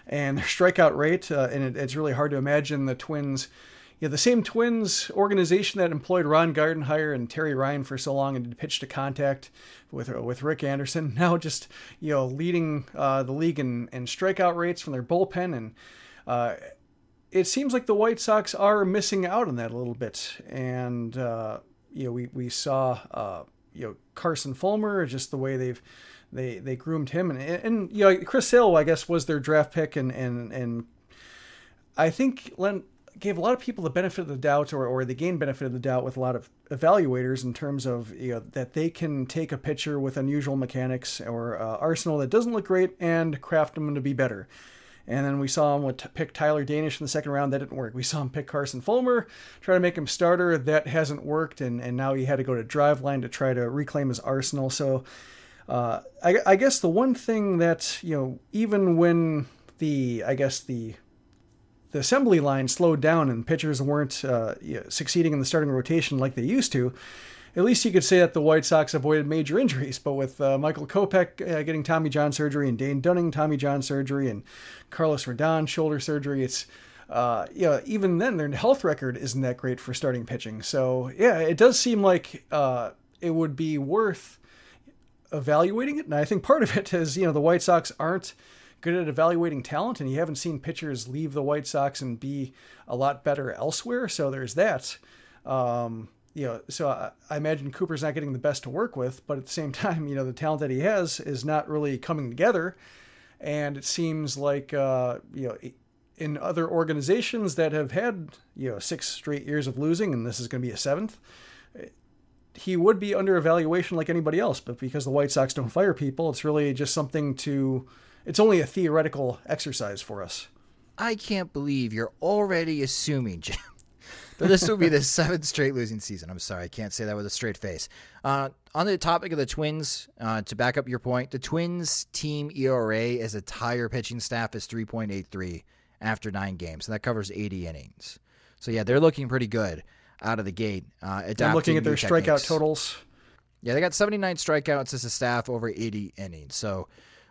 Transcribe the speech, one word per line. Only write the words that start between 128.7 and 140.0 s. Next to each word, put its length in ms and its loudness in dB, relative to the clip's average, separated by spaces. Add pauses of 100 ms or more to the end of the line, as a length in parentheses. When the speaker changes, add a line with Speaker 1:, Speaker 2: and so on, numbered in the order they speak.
Speaker 2:
on 120 0
the 120 0
topic 340 0
of 60 0
the 80 0
Twins, 640 -6 (120)
uh, 220 -2
to 140 -10
back 200 0
up 120 -4
your 100 -4
point, 320 -2
the 80 -6
Twins 760 -4
team 420 -4
E 120 0
R 260 2
A 280 0
as 140 -6
a 40 -6
entire 500 -4
pitching 320 -6
staff 340 -4
is 120 -8
three 180 -6
point 280 -6
eight 160 -6
three 360 -8 (360)
after 300 -4
nine 260 -6
games, 320 -10
and 60 -4
that 60 -6
covers 300 -4
eighty 360 -6
innings. 520 -14 (400)
So, 120 -8
yeah, 120 0
they're 180 4
looking 280 4
pretty 180 0
good 360 -2 (400)